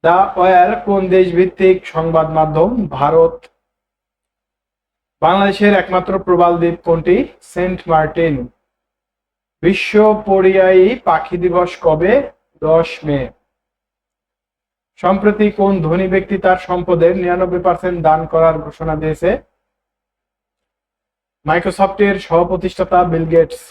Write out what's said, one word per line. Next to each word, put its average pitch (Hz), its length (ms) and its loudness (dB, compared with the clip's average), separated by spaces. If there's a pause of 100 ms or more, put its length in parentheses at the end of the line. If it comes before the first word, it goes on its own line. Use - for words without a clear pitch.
দা 170 140 4 (180)
ওয়্যার 185 360 4 (140)
কোন 196 240 0
দেশ 185 260 4
ভিত্তিক 185 420 2 (160)
সংবাদ 160 340 0 (100)
মাধ্যম? 156 340 0 (160)
ভারত। 156 480 2 (1900)
বাংলাদেশের 196 600 2
একমাত্র 185 380 -4
প্রবাল 175 420 2
দ্বীপ 170 220 -2
কোনটি? 165 340 0 (360)
সেন্ট 185 260 -4 (100)
মার্টিন। 156 460 0 (1300)
বিশ্ব 185 300 -2 (360)
পরিযায়ী 190 560 4 (200)
পাখি 165 320 -2
দিবস 175 340 -2 (120)
কবে? 170 300 0 (480)
দশ 165 280 0 (140)
মে। 143 160 -2 (1800)
সম্প্রতি 202 520 0
কোন 196 300 0
ধনী 175 260 -2
ব্যক্তি 190 300 -2
তার 185 300 0
সম্পদের 175 540 0
নিরানব্বই 180 460 -2
পার্সেন্ট 180 300 -2 (100)
দান 156 200 2
করার 160 280 2 (100)
ঘোষণা 160 300 -8
দিয়েছে? 156 360 -4 (2250)
মাইক্রোসফটের 190 720 0
সহপ্রতিষ্ঠাতা 180 840 -2
বিল 165 220 -2
গেটস। 160 460 0